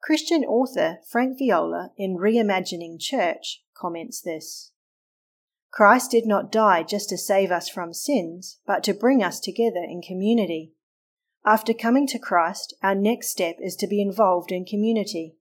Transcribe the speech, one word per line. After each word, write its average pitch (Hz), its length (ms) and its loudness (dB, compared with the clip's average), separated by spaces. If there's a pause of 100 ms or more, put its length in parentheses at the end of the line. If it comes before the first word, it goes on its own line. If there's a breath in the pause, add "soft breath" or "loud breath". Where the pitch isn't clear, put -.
Christian 311 420 0
author 220 640 0
Frank 254 320 -2
Viola 175 580 0
in 190 200 -4
Reimagining 185 840 0
Church - 640 -4 (100)
comments 170 460 -8
this. - 520 -10 (1000)
Christ 220 400 6
did 226 140 4
not 202 260 0
die 196 320 4
just 202 240 -6
to 185 100 -4
save 196 320 2
us 170 180 -2
from 170 240 -10
sins, 185 760 -4
but 196 180 0
to 202 100 0
bring 240 280 4
us 175 180 -2
together 196 420 -2
in 170 180 -8
community. 185 760 -2 (680)
After 220 300 2
coming 247 340 2
to 240 100 -6
Christ, 175 640 -2
our 196 120 2
next 208 360 0
step 170 300 -2
is 185 160 -8
to 202 100 -4
be 202 140 0
involved 190 520 2
in 185 120 -4
community. 202 760 -2